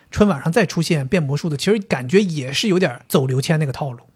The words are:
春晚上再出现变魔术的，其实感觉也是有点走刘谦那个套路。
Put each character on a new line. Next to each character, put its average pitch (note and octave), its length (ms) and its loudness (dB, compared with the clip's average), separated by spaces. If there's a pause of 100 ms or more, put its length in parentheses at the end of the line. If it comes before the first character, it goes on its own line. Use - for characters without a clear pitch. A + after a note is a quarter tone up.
(120)
春 G#3 180 4
晚 C#3+ 120 -2
上 D#3+ 100 -2
再 G3+ 140 2
出 - 160 -2
现 D3+ 260 0
变 F3+ 140 0
魔 C#3+ 160 -2
术 F3 120 -4
的， D3+ 60 -2
其 C3+ 100 -6
实 G#3+ 140 2
感 C3 300 -4
觉 F#3 120 6
也 D3+ 300 -2
是 C#3 160 -2
有 F#3 120 4
点 C3 280 0
走 C#3 200 2
刘 C3 120 0
谦 D#3 200 2
那 D#3 60 0
个 C3+ 60 -4
套 C#3 200 -6
路。 A#2+ 80 -12 (160)